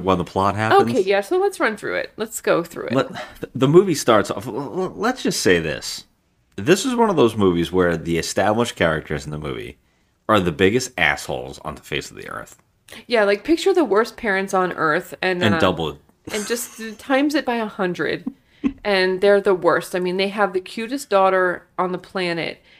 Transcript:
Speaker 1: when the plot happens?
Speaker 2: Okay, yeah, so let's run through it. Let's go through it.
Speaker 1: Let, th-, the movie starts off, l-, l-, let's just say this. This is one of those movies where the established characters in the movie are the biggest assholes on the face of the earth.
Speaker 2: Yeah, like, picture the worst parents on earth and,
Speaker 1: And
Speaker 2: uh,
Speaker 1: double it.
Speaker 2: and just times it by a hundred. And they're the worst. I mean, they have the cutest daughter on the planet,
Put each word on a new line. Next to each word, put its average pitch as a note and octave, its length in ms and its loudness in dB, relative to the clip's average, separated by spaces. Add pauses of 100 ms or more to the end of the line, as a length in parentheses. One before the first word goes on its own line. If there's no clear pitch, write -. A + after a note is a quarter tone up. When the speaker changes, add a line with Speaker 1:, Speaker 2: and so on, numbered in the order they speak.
Speaker 1:
when F#2 160 4
the F2 80 -2
plot G2 320 0
happens? A3+ 320 4
Speaker 2:
Okay, A#3 120 2
yeah, G3 200 0
so E4+ 160 -2
let's G4 220 -2
run A3+ 180 0
through F#2 180 -6
it. - 220 -6
Let's - 240 -8
go E3+ 220 2
through - 240 -10
it. - 60 -4
Speaker 1:
Let, B2+ 160 0
th-, - 460 -12
the B2+ 120 2
movie F3 280 6
starts G#2+ 340 4
off, G2+ 160 -8
l-, A2+ 100 -8
l-, D3+ 400 -6
let's A3+ 280 -4
just - 180 -2
say F2 180 4
this. D#2 440 -6 (540)
This B2+ 280 2
is B3+ 100 -2
one A#3 140 2
of F#3+ 60 0
those A#2 220 2
movies E2+ 340 2
where F2 240 2
the E2 220 -4
established G#2+ 580 0
characters D#2 480 -2
in D2+ 80 -12
the D2+ 60 -8
movie B1 400 -10 (500)
are G#2+ 140 4
the F2 100 0
biggest G2 460 2
assholes C#2+ 600 -2
on D2 160 -10
the - 60 -18
face - 300 -8
of G1+ 60 -20
the G1+ 120 -14
earth. - 280 -14 (480)
Speaker 2:
Yeah, A3+ 200 0
like, G3+ 200 0
picture E4 280 2
the F4 120 4
worst G#3+ 320 0
parents G3 360 -4
on F#3 200 0
earth D#3+ 480 -2
and, F3+ 220 -2
Speaker 1:
And G#2 120 4
Speaker 2:
uh, - 40 0
Speaker 1:
double E2+ 300 2
it. D2 80 -8 (360)
Speaker 2:
and G#3+ 140 -4
just A3+ 520 -8
times C#4 360 2
it C4+ 100 0
by A#3+ 100 -2
a A3+ 120 -2
hundred. F3+ 580 -4 (580)
And F#3 380 2
they're G3+ 200 6
the G3 120 2
worst. E3+ 420 2
I F#3 40 -2
mean, F3+ 180 -2
they F#3+ 120 0
have G3 240 0
the F#3 80 -2
cutest A#3 480 -8
daughter F#3+ 580 2 (100)
on F3+ 160 -2
the F3+ 40 -4
planet, F3 640 -6 (180)